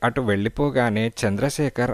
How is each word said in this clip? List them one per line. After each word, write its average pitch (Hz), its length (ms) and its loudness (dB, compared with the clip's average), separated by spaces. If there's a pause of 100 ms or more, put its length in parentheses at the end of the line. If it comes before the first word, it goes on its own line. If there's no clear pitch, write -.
అటు 120 180 0
వెళ్ళిపోగానే 113 840 0
చంద్రశేఖర్ 123 880 -2